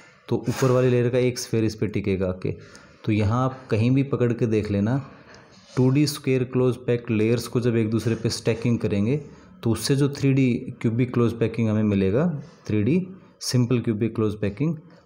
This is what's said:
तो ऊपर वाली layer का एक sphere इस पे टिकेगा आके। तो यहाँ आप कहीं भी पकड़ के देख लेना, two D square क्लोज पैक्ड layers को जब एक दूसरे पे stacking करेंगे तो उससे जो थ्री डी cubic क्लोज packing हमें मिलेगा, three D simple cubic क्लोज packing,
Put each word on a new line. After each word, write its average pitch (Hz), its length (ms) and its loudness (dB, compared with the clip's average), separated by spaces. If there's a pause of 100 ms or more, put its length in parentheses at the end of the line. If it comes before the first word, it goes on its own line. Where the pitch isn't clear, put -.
(280)
तो 120 100 0
ऊपर 127 320 0
वाली 127 200 4
layer 120 200 2
का 127 80 0
एक 123 200 0
sphere 110 260 -2
इस 107 100 -2
पे 107 140 -4
टिकेगा 98 400 -2
आके। 92 280 -6 (480)
तो 117 80 0
यहाँ 107 320 2
आप - 260 -6
कहीं 113 200 2
भी 135 140 4
पकड़ 123 280 0
के 117 140 -2
देख 107 240 0
लेना, 104 300 0 (680)
two 127 200 2
D 143 160 4
square 131 380 0
क्लोज 127 320 2
पैक्ड 120 340 -2
layers 113 380 2
को 127 120 -2
जब 113 160 2
एक 110 140 2
दूसरे 113 240 0
पे 110 160 -2
stacking 117 480 0
करेंगे 104 380 0 (460)
तो 117 80 0
उससे 123 260 0
जो 139 140 2
थ्री 139 220 0
डी 131 500 0
cubic 120 320 0
क्लोज 117 240 2
packing 113 300 -2
हमें 107 160 2
मिलेगा, 101 420 2 (400)
three 107 160 0
D 170 240 0 (360)
simple 123 380 2
cubic 113 340 -2
क्लोज 107 260 0
packing, 135 360 -2 (300)